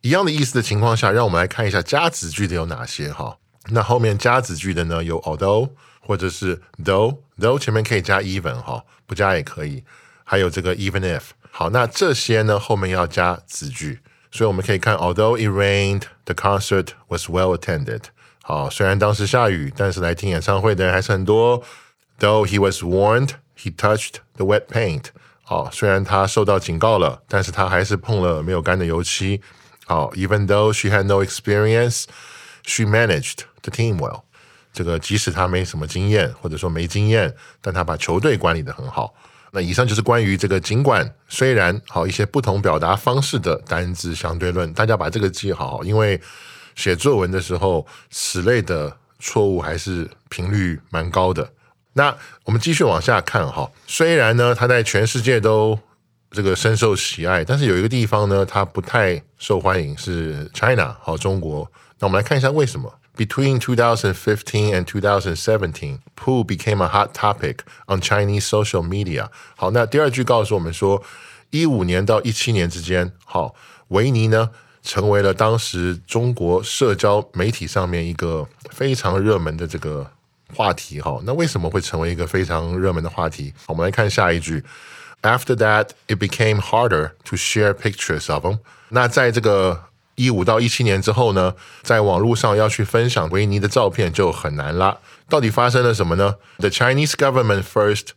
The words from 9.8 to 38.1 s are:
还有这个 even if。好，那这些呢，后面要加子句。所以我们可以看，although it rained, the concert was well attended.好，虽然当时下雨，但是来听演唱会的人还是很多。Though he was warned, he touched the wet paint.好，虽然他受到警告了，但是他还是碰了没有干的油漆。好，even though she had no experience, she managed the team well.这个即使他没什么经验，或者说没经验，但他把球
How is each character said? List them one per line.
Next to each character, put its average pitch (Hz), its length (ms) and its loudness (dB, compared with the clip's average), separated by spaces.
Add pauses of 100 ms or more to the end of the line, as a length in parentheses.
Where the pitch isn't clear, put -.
还 95 140 0
有 92 100 2
这 85 140 -4
个 90 140 0
even 98 240 -4
if。 87 220 -4 (280)
好， - 180 -4
那 120 180 2
这 151 280 0
些 113 280 0
呢， 107 160 2
后 110 160 -2
面 95 140 -2
要 90 180 0
加 87 400 0
子 - 220 -12
句。 69 320 -10 (340)
所 113 100 0
以 110 40 4
我 98 40 2
们 95 140 -2
可 104 80 0
以 95 60 0
看， 107 160 2
although 95 420 2
it 107 100 0
rained, 98 540 0 (220)
the 90 100 -6
concert 98 540 0 (180)
was 85 240 -8
well 90 260 0
attended. 71 440 -6 (420)
好， 71 260 -4
虽 - 160 -2
然 98 140 2
当 104 160 4
时 104 140 -2
下 120 200 4
雨， 76 280 -2
但 98 160 -2
是 87 80 -6
来 87 120 0
听 98 160 -4
演 85 120 -2
唱 95 200 0
会 107 140 2
的 92 100 0
人 90 80 2
还 95 80 2
是 101 120 -2
很 95 120 0
多。 113 380 2 (560)
Though 104 260 4
he 98 160 0
was 98 220 2
warned, 104 520 2 (220)
he - 160 -8
touched 107 420 -2 (200)
the 98 100 -4
wet 104 220 2
paint. 92 380 -4 (400)
好， 76 260 -4
虽 - 180 0
然 95 140 4
他 98 240 2
受 104 180 2
到 98 140 4
警 82 220 -4
告 110 180 4
了， 78 300 0
但 95 160 0
是 90 80 -8
他 92 160 -2
还 92 160 2
是 101 120 -2
碰 104 240 -2
了 85 220 0
没 82 80 -4
有 90 100 -2
干 90 160 0
的 92 80 -2
油 85 200 -2
漆。 98 360 -4 (460)
好， 80 280 -2
even 95 340 0
though 104 240 4
she 101 160 -2
had 101 160 2
no 98 200 2
experience, 110 840 0 (600)
she - 160 -2
managed 107 600 0 (200)
the - 80 -10
team 113 280 -2
well. - 240 -6 (500)
这 - 100 -6
个 85 160 -2
即 101 180 -4
使 98 140 -2
他 90 160 0
没 92 180 0
什 85 140 -8
么 78 80 -6
经 90 220 -2
验， 95 340 2
或 87 60 -6
者 78 80 -8
说 90 120 -4
没 82 200 -4
经 104 180 0
验， 104 260 2 (280)
但 95 120 -6
他 90 120 -2
把 82 120 -4
球 85 220 -2